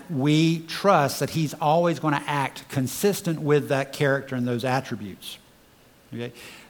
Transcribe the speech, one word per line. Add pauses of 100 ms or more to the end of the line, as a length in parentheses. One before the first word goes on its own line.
we
trust
that
he's
always
gonna
act
consistent
with
that
character
and
those
attributes. (760)
Okay? (380)